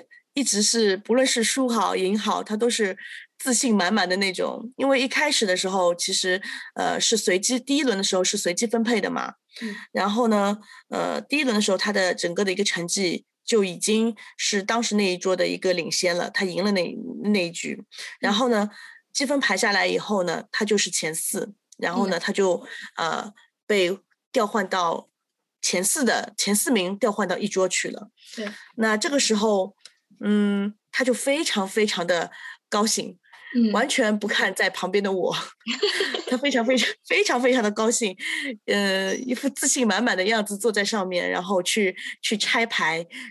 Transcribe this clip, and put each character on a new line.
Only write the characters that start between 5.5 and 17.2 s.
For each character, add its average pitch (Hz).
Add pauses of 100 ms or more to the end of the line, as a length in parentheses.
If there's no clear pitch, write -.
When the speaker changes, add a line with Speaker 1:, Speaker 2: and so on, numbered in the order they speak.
Speaker 1:
时 180
候， 180
其 190
实， 190 (340)
呃， 175
是 -
随 196
机， 247
第 277
一 311
轮 220
的 196
时 196
候 185
是 196
随 175
机 226
分 233
配 220
的 185
嘛。 65 (260)
Speaker 2:
嗯。 214 (200)
Speaker 1:
然 202
后 226
呢， 208 (300)
呃， 175
第 277
一 302
轮 233
的 214
时 202
候 185
他 202
的 185
整 175
个 202
的 190
一 180
个 202
成 175
绩 185 (200)
就 214
已 175
经 220 (220)
是 202
当 226
时 214
那 196
一 180
桌 185
的 175
一 180
个 185
领 160
先 175
了， 175
他 -
赢 175
了 202
那， 180 (380)